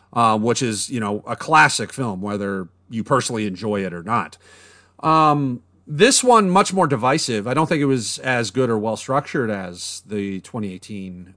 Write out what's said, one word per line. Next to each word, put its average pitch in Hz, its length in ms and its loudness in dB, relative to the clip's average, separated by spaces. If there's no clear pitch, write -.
uh, 113 260 4
which 113 240 0
is, 107 260 -4
you 123 120 -6
know, 104 260 -4
a 117 80 -6
classic 151 560 4
film, 107 300 -6
whether 98 480 -4
you 113 140 -4
personally 117 420 0
enjoy 101 400 -4
it 87 80 -6
or 87 100 -10
not. 95 340 -4
Um, 147 600 2
this 185 320 4
one, 226 280 6
much 190 240 4
more 185 120 2
divisive. 123 600 0
I 123 60 -2
don't 156 140 2
think 160 140 0
it 143 40 2
was 131 340 -2
as 120 320 -2
good 127 180 0
or 113 80 0
well 107 200 -2
structured 135 520 -2
as 92 560 -8
the 98 360 -6
twenty 104 320 -8
eighteen, 92 640 -14